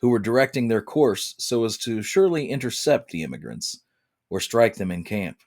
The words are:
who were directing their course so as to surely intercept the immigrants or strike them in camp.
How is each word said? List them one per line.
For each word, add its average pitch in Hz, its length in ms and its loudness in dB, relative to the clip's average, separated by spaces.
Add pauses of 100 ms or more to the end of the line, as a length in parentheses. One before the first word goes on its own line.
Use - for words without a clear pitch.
who 123 80 2
were 120 100 4
directing 120 500 2
their 110 140 2
course 123 560 0
so 117 260 -2
as 110 140 -2
to 113 240 -4
surely 170 460 2
intercept 131 640 -2
the 82 120 -8
immigrants 58 580 -10 (500)
or 95 100 -4
strike 117 360 2
them 98 140 -4
in 85 140 -6
camp. 98 420 -6